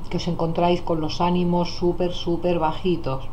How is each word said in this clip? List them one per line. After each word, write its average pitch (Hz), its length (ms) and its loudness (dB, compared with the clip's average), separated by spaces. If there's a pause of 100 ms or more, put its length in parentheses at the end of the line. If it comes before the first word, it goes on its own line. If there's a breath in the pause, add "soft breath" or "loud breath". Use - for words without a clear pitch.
que 175 80 -2
os 165 120 -2
encontráis 175 520 2
con 165 200 0
los 156 180 -2
ánimos 175 520 2
súper, 175 420 0
súper 170 460 0
bajitos. 156 720 -2